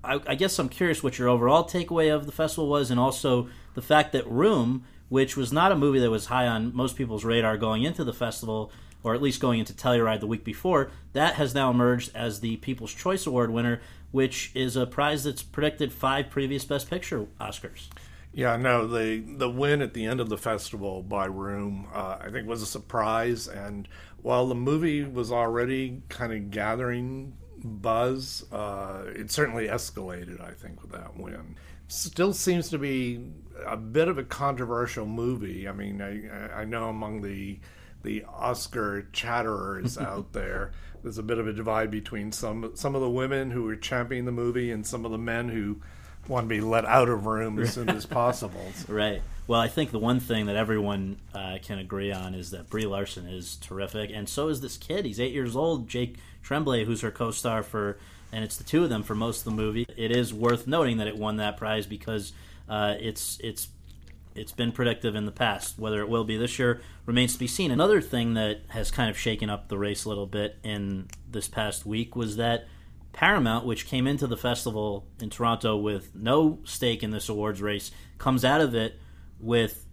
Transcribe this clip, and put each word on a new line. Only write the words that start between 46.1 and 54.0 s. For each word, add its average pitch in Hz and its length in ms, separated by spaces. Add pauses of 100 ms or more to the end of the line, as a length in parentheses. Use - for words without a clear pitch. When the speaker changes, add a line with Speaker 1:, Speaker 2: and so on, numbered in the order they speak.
Speaker 2:
want 123 180
to 113 40
be 110 100
let 110 260
out 120 240
of 107 180
Room 110 320
as 113 140
soon 120 160
as 107 160
Speaker 1:
<laughs> - 20
Speaker 2:
possible. 117 580 (220)
Speaker 1:
Right. 107 340 (240)
Well, 117 160
I 113 60
think 151 240
the 113 80
one 120 200
thing 110 280
that 101 80
everyone, 101 640 (160)
uh, 95 260
can 101 160
agree 98 340
on 92 220
is 90 160
that 85 220
Brie 107 160
Larson 95 400
is 90 300
terrific, 98 540